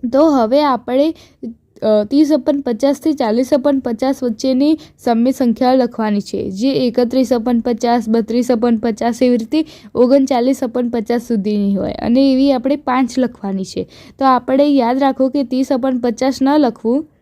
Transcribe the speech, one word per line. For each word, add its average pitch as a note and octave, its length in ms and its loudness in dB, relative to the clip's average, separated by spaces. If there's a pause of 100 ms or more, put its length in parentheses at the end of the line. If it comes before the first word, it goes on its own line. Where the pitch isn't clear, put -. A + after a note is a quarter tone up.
(140)
તો D4+ 180 4
હવે C4 320 2
આપણે, C#4 520 0 (640)
અ, G#3+ 220 2
ત્રીસ C#4 280 2
upon C#4+ 300 0
પચાસ C#4 400 -2
થી D#4+ 120 0
ચાલીસ A#3+ 400 0
upon C#4 260 2
પચાસ C4 440 -4
વચ્ચેની C4 540 0 (200)
સમય A#3+ 340 0
સંખ્યાઓ B3+ 440 2
લખવાની A3 460 0
છે, - 280 -8
જે G#3 220 -2
એકત્રીસ B3 600 0
upon A#3 300 0
પચાસ, A#3 480 0
બત્રીસ A#3 420 0
upon A#3 260 0
પચાસ A3+ 440 -4
એવી B3 160 2
રીતે D4+ 280 -2 (300)
ઓગણચાલીસ C4 680 2
upon A#3+ 260 -4
પચાસ A#3 320 -4
સુધીની G#3 540 -2
હોય F#3 160 -4
અને C4+ 400 2
એવી C4+ 200 2
આપણે C4+ 240 0
પાંચ C4 440 -2
લખવાની G3+ 440 -4
છે. F#3 240 -10 (320)
તો C4+ 60 0
આપણે C4 400 2
યાદ C4 340 2
રાખો C4 300 0
કે C#4 140 -2
ત્રીસ B3+ 280 -2
upon C4 280 -2
પચાસ B3 420 -2
ન C#4 160 2
લખવું A#3 500 0 (140)